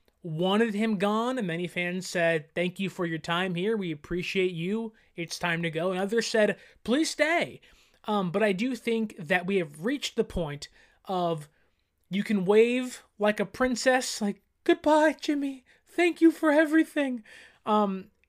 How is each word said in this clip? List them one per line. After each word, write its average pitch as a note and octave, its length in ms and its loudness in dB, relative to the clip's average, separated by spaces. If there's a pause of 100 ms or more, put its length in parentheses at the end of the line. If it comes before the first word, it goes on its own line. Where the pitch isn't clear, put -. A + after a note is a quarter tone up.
(220)
wanted F#3+ 520 0
him G#3+ 220 0
gone, A3 420 0
and G#3 80 -4
many F3 200 -4
fans F3 400 -6
said, E3 480 0
"Thank F3+ 240 -2
you F#3+ 100 -4
for F3+ 160 -6
your D#3+ 140 -4
time F3 380 -2
here. G#3 200 -2
We F#3 140 -4
appreciate F3+ 640 -4
you. G3+ 400 -4 (240)
It's E3 220 -10
time E3+ 240 -2
to E3 80 -4
go." D#3+ 200 -2
And F#3 100 -4
others G#3 260 0
said, G#3 300 2 (280)
"Please D4+ 260 0
stay." D4 500 -2 (440)
Um, G3+ 260 -2
but G3+ 120 0
I G#3+ 100 4
do A#3 240 -4
think A3+ 420 -4
that F3+ 280 -2
we G3 100 0
have D#3 280 -4
reached C4 300 -4
the A3 100 0
point D3 440 -6 (380)
of E3+ 420 -2 (640)
you F#3+ 120 0
can G3+ 220 0
wave A#3+ 580 2 (160)
like G#3 220 0
a F#3+ 60 0
princess, B3+ 720 0
like, G3+ 200 -2 (220)
"Goodbye, D#4 580 4
Jimmy. C#4 440 -4 (220)
Thank E4+ 340 0
you D#4+ 100 8
for D#4 200 2
everything." D4 720 2 (440)
Um, G3+ 400 2 (220)